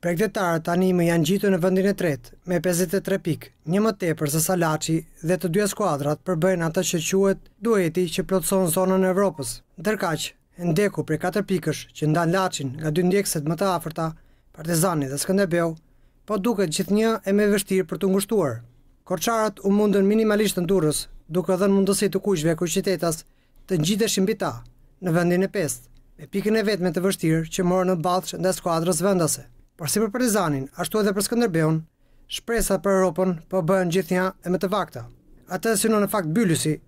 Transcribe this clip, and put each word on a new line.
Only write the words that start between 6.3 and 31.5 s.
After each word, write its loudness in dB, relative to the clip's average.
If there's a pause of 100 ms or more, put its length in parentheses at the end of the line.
atë -2
që -2
quhet 0
dueti 0
që -2
plotëson 2
zonën 2
e 2
Evropës. -2 (240)
Ndërkaq, -2 (420)
Ndeku 0
prej -2
katër -2
pikësh -2 (160)
që 2
ndan 2
Laçin -2
nga -4
dy 2
ndjekëset 0
më -2
të 0
afërta, -4 (440)
Partizani 0
dhe -6
Skënderbeu, 0 (520)
po -2
duket 0
gjithnjë 0
e 0
me 4
vështirë 0
për -8
t'u 0
ngushtuar. 0 (420)
Korçarët -2
u 2
mundën 4
minimalisht 2
në -2
Durrës, 0 (180)
duke -2
dhënë 4
mundësi 2
të -2
kuqve 0
kryeqytetas -2 (420)
të 0
ngjiteshin 0
mbi 0
ta -6 (420)
në 0
vendin 2
e 0
pestë, -4 (300)
me -18
pikën 0
e 0
vetme 0
të -2
vështirë 0
që -2
morën 2
në 2
ballç -2
ndaj 0
skuadrës 0
vendase. 2 (320)
Por -8
si 0
për 0
Partizanin, 0
ashtu -2
edhe 2
për -2
Skënderbeun, 2 (480)